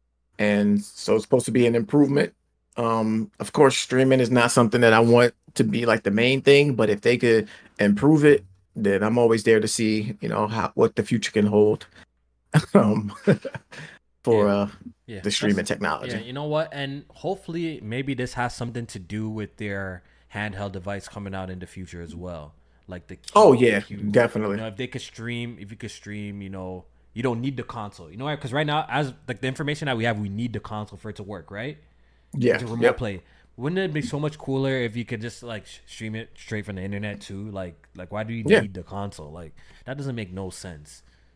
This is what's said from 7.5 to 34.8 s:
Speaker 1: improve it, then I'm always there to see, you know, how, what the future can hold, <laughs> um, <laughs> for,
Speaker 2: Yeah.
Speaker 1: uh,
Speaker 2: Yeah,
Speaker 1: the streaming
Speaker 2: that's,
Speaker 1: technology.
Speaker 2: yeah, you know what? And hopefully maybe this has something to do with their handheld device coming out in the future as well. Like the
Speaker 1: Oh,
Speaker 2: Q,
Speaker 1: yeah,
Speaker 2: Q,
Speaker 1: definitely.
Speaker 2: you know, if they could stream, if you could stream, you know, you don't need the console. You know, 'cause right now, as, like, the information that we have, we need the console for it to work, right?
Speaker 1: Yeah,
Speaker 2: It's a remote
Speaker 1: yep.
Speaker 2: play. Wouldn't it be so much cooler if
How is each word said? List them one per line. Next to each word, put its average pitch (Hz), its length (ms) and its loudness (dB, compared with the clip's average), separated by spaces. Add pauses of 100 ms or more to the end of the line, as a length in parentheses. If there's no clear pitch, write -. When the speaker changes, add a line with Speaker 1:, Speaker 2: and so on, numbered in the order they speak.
Speaker 1:
improve 127 440 6
it, 147 200 8 (320)
then 98 260 2
I'm 113 160 2
always 113 240 4
there 113 160 6
to 107 100 2
see, 107 520 -2
you - 80 -6
know, 107 180 -2
how, 110 280 -4
what 113 200 2
the 113 80 0
future - 300 -2
can 107 140 4
hold, 104 400 2 (440)
<laughs> - 440 -2
um, 104 380 2 (140)
<laughs> - 1000 -4
for, 107 220 4
Speaker 2:
Yeah. 101 80 2
Speaker 1:
uh, 101 140 0 (380)
Speaker 2:
Yeah, 104 140 -14
Speaker 1:
the 104 100 -4
streaming 104 260 0
Speaker 2:
that's, 170 120 -4
Speaker 1:
technology. 92 440 -4
Speaker 2:
yeah, - 100 -6
you 120 100 -14
know 139 120 -8
what? 151 280 -4
And 139 380 -10
hopefully 170 720 -8
maybe 131 320 -6
this 123 200 -6
has 123 200 -4
something 120 320 -8
to - 120 -14
do 104 300 -8
with 107 280 -10
their 98 460 -8 (320)
handheld 101 380 -8
device 98 360 -10
coming 98 260 -12
out 95 160 -10
in 92 80 -12
the 90 80 -14
future 90 360 -14
as 82 120 -14
well. 85 400 -14 (320)
Like 90 200 -14
the 95 120 -18 (160)
Speaker 1:
Oh, 202 200 10
Speaker 2:
Q, 123 120 6
Speaker 1:
yeah, 104 140 4
Speaker 2:
Q, 101 160 -14 (140)
Speaker 1:
definitely. 107 460 2
Speaker 2:
you 110 60 -6
know, 113 60 -8
if 101 80 -12
they 127 100 -6
could 123 160 -10
stream, 120 580 -10
if 101 100 -16
you 110 60 -16
could 110 140 -12
stream, 104 520 -12
you 98 80 -12
know, 92 340 -12 (300)
you 113 80 -6
don't 120 180 -2
need 135 160 -4
the 120 60 -8
console. 101 480 -14
You 85 60 -18
know, 139 200 -6
'cause 135 160 -10
right 147 140 0
now, 147 220 -2
as, 131 240 -2 (140)
like, 120 140 -10
the 131 80 -2
information 147 380 -6
that 131 100 -2
we 110 80 -2
have, 113 140 0
we 104 100 -4
need 110 240 -6
the 107 80 -6
console 104 380 -12
for 110 120 -14
it 101 60 -14
to 110 60 -14
work, 95 280 -14
right? 117 280 -12 (560)
Speaker 1:
Yeah, 120 200 2
Speaker 2:
It's - 80 -2
a 123 40 -8
remote 117 160 -4
Speaker 1:
yep. 117 160 4
Speaker 2:
play. 101 240 -6 (340)
Wouldn't 151 220 -4
it 185 140 -4
be 151 100 -4
so 143 180 -6
much 151 180 -4
cooler 135 380 -2
if 117 200 -4